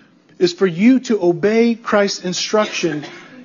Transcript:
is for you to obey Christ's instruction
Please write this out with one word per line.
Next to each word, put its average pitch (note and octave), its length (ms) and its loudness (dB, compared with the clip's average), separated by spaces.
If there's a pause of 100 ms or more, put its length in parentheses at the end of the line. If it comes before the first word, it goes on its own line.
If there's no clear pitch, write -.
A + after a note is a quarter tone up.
(380)
is F3 160 0
for G3 140 0
you A3 340 4
to G#3 200 -2
obey G#3 540 2
Christ's G3+ 500 -2
instruction F3 800 -4 (400)